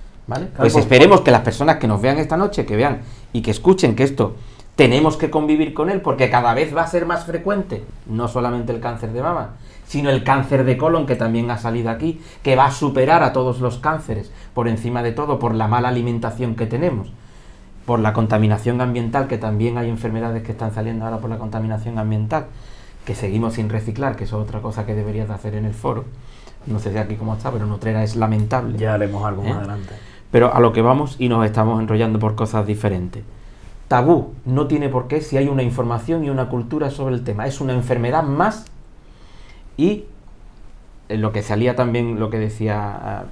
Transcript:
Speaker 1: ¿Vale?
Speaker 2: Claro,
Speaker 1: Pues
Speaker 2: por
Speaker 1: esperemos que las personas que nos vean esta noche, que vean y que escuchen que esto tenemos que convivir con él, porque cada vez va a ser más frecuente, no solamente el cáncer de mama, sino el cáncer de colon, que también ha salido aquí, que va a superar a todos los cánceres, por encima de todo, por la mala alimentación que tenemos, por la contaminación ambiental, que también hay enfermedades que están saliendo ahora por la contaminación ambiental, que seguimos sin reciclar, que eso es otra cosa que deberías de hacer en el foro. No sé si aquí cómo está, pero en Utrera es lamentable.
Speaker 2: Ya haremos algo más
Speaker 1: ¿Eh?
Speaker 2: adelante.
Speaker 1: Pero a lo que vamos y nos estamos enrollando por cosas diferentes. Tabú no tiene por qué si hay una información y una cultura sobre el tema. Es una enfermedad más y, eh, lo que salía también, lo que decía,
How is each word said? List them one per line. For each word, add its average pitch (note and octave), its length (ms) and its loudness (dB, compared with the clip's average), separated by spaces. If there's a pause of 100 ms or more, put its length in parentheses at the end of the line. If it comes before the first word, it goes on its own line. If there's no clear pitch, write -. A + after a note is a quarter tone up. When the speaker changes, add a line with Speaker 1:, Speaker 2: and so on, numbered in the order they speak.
(280)
Speaker 1:
¿Vale? C3+ 180 -6
Speaker 2:
Claro, - 160 -8
Speaker 1:
Pues A#2 120 6
Speaker 2:
por - 100 6
Speaker 1:
esperemos E3+ 380 10
que D3 100 6
las A#2+ 100 8
personas D3+ 360 2
que B2+ 100 0
nos G#2+ 140 2
vean C3+ 180 2
esta D#3 180 0
noche, G3 280 0
que G#2 100 -2
vean C3 240 2 (340)
y A#2+ 80 -2
que A2+ 80 -2
escuchen C#3 460 4
que C3 80 4
esto C3 320 0 (400)
tenemos D3 420 6
que D#3+ 140 0
convivir D3+ 420 2
con D#3 160 0
él, F#3+ 120 0
porque C3+ 280 2
cada A#2+ 240 2
vez C#3 220 0
va E3 80 2
a D#3+ 40 -6
ser E3+ 200 0
más E3+ 180 -2
frecuente, E3+ 580 -4 (220)
no A2+ 220 -2
solamente A#2+ 440 -2
el A#2 80 -4
cáncer A#2 320 -6
de B2 120 -4
mama, D3+ 320 -4 (320)
sino C#3 240 0
el C3 120 2
cáncer C3+ 420 2
de B2+ 120 4
colon, D#3 300 2
que C3 80 0
también A#2 340 0
ha A#2 80 -2
salido A2+ 320 -2
aquí, D#3 320 -4 (220)
que C3 120 4
va B2+ 120 8
a - 40 2
superar D3 520 4
a B2+ 100 2
todos B2+ 260 0
los B2 200 -2
cánceres, D3+ 520 -4 (220)
por A#2+ 140 0
encima A#2 340 -2
de A#2 120 0
todo, D3 260 -2
por A#2 160 0
la A2 120 0
mala B2 220 2
alimentación A#2+ 680 -2
que A#2 120 -2
tenemos, B2 440 -2 (760)
por A#2 120 2
la G#2+ 140 2
contaminación A2 680 2
ambiental, B2 460 -2
que C3 120 -4
también A2+ 400 0
hay A#2 100 -2
enfermedades A2+ 540 -4
que A2+ 80 -8
están A2 240 -6
saliendo A2 300 -4
ahora A2+ 120 -4
por A2+ 140 -6
la A2 80 -6
contaminación A2 580 -4
ambiental, G#2+ 480 -2 (580)
que - 120 -6
seguimos A2 400 -2
sin A2 120 -2
reciclar, A2 480 -4
que G#2 100 -8
eso G#2+ 140 -4
es G#2+ 80 -2
otra G#2+ 140 -8
cosa G#2+ 240 -6
que A2 80 -4
deberías G#2+ 340 -4
de A2 60 -6
hacer G#2 220 -6
en G#2+ 100 -4
el G#2+ 80 -2
foro. B2 320 -4 (600)
No A2 100 -2
sé G#2+ 140 -4
si G#2+ 80 -2
aquí G#2 160 -4
cómo A2 180 -4
está, G#2+ 180 -6
pero G#2+ 140 -4
en G#2 60 -2
Utrera A2 320 -2
es G#2+ 120 -2
lamentable. A2 600 0
Speaker 2:
Ya A2 160 0
haremos G2+ 320 0
algo G2 160 -2
más G#2+ 120 -2
Speaker 1:
¿Eh? G#2 40 -4
Speaker 2:
adelante. G2+ 380 -8 (360)
Speaker 1:
Pero A#2+ 220 6
a B2 60 4
lo A#2 140 8
que A2+ 100 4
vamos C3 340 2
y B2+ 100 0
nos A#2+ 160 2
estamos A2 380 2
enrollando A2 380 2
por A2 160 0
cosas A2 320 -2
diferentes. G2+ 560 -2 (640)
Tabú C#3 460 4 (120)
no C3+ 220 2
tiene C#3+ 200 0
por B2+ 200 -2
qué D3 140 -2
si C#3 160 -2
hay C#3 100 2
una C3+ 160 0
información A#2+ 600 -2
y C#3+ 60 -2
una C3 200 -2
cultura C3 420 -4
sobre C3 240 -4
el A#2+ 80 -4
tema. A#2 240 -4
Es C3+ 140 -6
una C3+ 120 -2
enfermedad B2 480 0
más D#3+ 440 0 (1120)
y, G3+ 280 2 (1040)
eh, G#2+ 80 -4
lo G#2+ 140 0
que G#2+ 100 -2
salía A2+ 340 0
también, A#2+ 440 0
lo A2 100 -2
que A2 80 -4
decía, G#2 960 -4